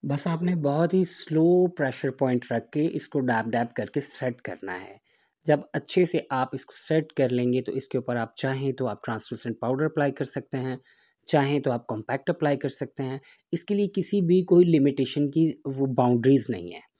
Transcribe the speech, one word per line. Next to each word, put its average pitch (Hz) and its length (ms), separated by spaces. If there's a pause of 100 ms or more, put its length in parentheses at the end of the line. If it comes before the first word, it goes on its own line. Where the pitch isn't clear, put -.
बस 143 240
आपने 175 260
बहुत 160 400
ही 190 100
स्लो 170 600
प्रेशर 143 440
पॉइंट 127 420
रख 113 200
के 147 80
इसको - 400
डैब 117 260
डैब 117 300
करके 117 240
सेट 127 400
करना 95 320
है। 95 280 (460)
जब 147 160 (120)
अच्छे 170 320
से 165 260
आप 131 220
इसको - 220
सेट 156 360
कर 131 180
लेंगे 123 300
तो - 120
इसके - 260
ऊपर 120 180
आप 117 220
चाहें 135 340
तो 127 140
आप 104 180
ट्रांसलूसेंट 113 560
पाउडर 131 240
अप्लाई 151 260
कर 139 140
सकते 135 340
हैं, 127 220 (460)
चाहें 143 360
तो 135 80
आप 120 160
कॉम्पैक्ट 120 440
अप्लाई 147 260
कर 143 120
सकते - 340
हैं। 135 180 (320)
इसके 180 220
लिए 202 120
किसी 196 360
भी 180 200
कोई 180 220
लिमिटेशन 143 640
की 160 380
वो 135 200
बाउंड्रीज 123 640
नहीं 90 220
है। 147 80 (200)